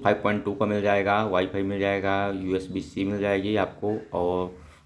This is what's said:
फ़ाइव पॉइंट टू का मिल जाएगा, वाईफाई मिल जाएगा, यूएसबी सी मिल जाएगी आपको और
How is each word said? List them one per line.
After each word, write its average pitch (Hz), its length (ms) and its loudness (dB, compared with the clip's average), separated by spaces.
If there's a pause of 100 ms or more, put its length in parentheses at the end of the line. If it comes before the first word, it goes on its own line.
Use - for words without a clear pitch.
फ़ाइव 101 200 4
पॉइंट 104 220 0
टू 101 100 -2
का 104 120 0
मिल 104 160 0
जाएगा, 101 420 2
वाईफाई 95 380 0
मिल 98 180 -2
जाएगा, 98 480 0
यूएसबी 92 520 -2
सी - 240 -4
मिल 101 160 -2
जाएगी 101 360 0
आपको 101 400 -2 (160)
और 90 360 0 (380)